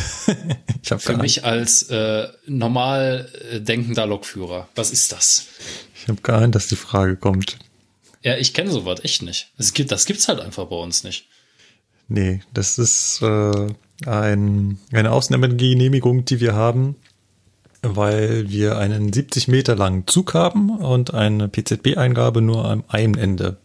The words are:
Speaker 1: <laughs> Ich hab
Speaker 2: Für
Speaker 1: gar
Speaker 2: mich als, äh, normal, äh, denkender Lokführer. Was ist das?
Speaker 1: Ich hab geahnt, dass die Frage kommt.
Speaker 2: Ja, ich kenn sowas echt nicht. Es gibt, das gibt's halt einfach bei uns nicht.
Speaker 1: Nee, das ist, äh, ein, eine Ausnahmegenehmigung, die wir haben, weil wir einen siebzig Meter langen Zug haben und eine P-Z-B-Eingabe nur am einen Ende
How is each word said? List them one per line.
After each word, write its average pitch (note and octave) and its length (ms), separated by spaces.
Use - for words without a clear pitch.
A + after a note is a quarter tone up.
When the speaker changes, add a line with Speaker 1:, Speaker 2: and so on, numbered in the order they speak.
Speaker 1:
<laughs> G3+ 80
Ich - 80
hab A#2 100
Speaker 2:
Für - 120
Speaker 1:
gar A#2+ 80
Speaker 2:
mich - 240
als, A#2 380
äh, A2 440
normal, B2+ 800
äh, A2+ 100
denkender A2+ 460
Lokführer. F2+ 680
Was A2 160
ist - 200
das? - 340
Speaker 1:
Ich - 140
hab G#2+ 140
geahnt, A2+ 320
dass G2+ 120
die - 80
Frage F#2+ 400
kommt. F#2+ 440
Speaker 2:
Ja, B2 120
ich B2+ 180
kenn F3 160
sowas F2+ 340
echt - 180
nicht. - 360
Es - 160
gibt, C#3 180
das - 140
gibt's - 220
halt C#3+ 140
einfach F#2+ 240
bei F2+ 100
uns E2+ 280
nicht. - 240
Speaker 1:
Nee, F#2+ 340
das G#2+ 260
ist, - 420
äh, G#2 460
ein, G#2 760
eine A2+ 200
Ausnahmegenehmigung, B2+ 1120
die B2 160
wir A2+ 140
haben, B2 400
weil G#2+ 680
wir G#2 280
einen G#2 360
siebzig C3 340
Meter B2+ 280
langen F#2 320
Zug F#3 260
haben G3+ 420
und B2+ 380
eine G#2 340
P-Z-B-Eingabe A#2+ 920
nur A2+ 240
am A2 220
einen A2 300
Ende F#2+ 480